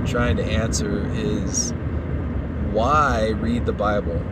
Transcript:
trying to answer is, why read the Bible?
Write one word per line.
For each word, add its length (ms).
trying 320
to 80
answer 680
is, 580
why 580
read 240
the 80
Bible? 480